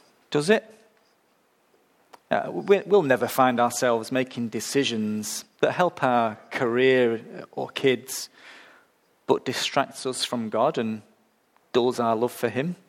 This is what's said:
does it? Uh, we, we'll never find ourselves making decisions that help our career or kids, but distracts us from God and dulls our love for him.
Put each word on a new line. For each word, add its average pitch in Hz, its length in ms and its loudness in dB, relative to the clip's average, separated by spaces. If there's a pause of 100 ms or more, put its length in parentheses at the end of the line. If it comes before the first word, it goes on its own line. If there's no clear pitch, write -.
(300)
does 147 200 0
it? - 220 2 (1600)
Uh, - 220 0
we, 185 340 2
we'll 190 160 6
never 123 240 2
find 127 320 2
ourselves 120 540 0
making 127 380 -4
decisions 107 960 -4 (140)
that 135 140 0
help 175 320 0
our 120 340 0 (140)
career 123 680 2 (280)
or 131 200 -8
kids, - 580 -2 (1000)
but - 180 0
distracts - 600 -4
us 127 180 -6
from 117 240 -6
God 117 300 0
and 110 240 -4 (680)
dulls 123 260 2
our 117 160 2
love 120 160 0
for - 180 -4
him. 139 280 -4 (120)